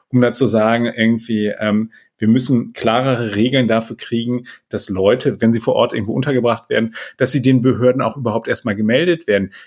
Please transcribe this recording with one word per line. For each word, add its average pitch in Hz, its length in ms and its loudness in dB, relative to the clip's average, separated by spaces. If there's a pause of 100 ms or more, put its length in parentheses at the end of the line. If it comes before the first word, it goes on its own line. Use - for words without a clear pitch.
(100)
um 123 100 2
da 120 120 2
zu 135 140 0
sagen, 113 400 2
irgendwie, 113 720 -2
ähm, 107 320 -2 (300)
wir 107 60 -2
müssen 117 460 2
klarere 117 640 0
Regeln 123 320 2
dafür 113 280 -2
kriegen, 120 460 -6 (280)
dass - 180 -6
Leute, 101 520 0
wenn 113 120 4
sie 113 80 0
vor 123 160 0
Ort 117 160 2
irgendwo 113 220 -6
untergebracht 127 540 -2
werden, 113 280 -2 (200)
dass 127 140 0
sie 135 120 -2
den 127 200 4
Behörden 127 400 2
auch 110 140 -4
überhaupt 117 320 -4
erstmal 110 260 -4
gemeldet 123 540 0
werden. 98 240 0 (140)